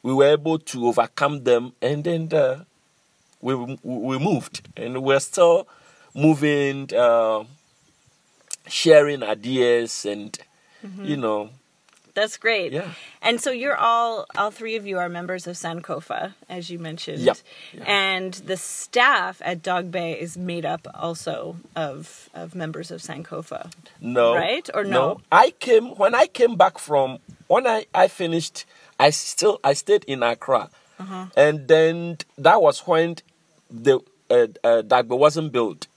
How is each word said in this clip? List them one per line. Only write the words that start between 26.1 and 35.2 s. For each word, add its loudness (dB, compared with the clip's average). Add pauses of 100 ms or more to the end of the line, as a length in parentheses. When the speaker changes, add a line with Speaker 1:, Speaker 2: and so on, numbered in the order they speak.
Speaker 1:
I 6
came 0
back 4
from, -2 (300)
when 2
I, 0
I 6
finished -6 (340)
I 6
still, 0
I 4
stayed 0
in -4
Accra. 0 (280)
Speaker 2:
Uh-huh. -12 (100)
Speaker 1:
And 4
then 4 (200)
that 6
was 4
when 0 (540)
the, 2 (340)
uh, 6 (180)
uh, 4
Dagbe 2
wasn't 2